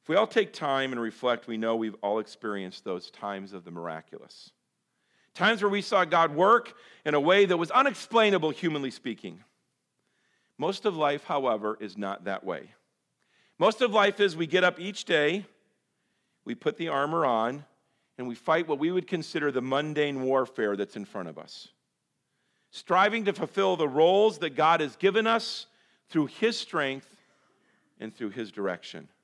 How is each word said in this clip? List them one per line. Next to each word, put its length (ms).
If 80
we 60
all 120
take 260
time 380
and 100
reflect, 460
we 100
know 180
we've 260
all 180
experienced 640
those 280
times 420
of 120
the 60
miraculous. 800
Times 280
where 80
we 120
saw 240
God 280
work 440
in 80
a 60
way 260
that 120
was 140
unexplainable, 800
humanly 400
speaking. 520
Most 280
of 100
life, 300
however, 540
is 180
not 260
that 200
way. 280
Most 220
of 120
life 260
is 160
we 120
get 160
up 160
each 260
day, 400
we 100
put 220
the 100
armor 380
on, 400
and 100
we 60
fight 340
what 120
we 120
would 160
consider 440
the 100
mundane 640
warfare 520
that's 200
in 100
front 220
of 100
us, 300
striving 540
to 80
fulfill 420
the 120
roles 520
that 160
God 240
has 160
given 320
us 400
through 180
his 300
strength 560
and 160
through 140
his 220
direction. 580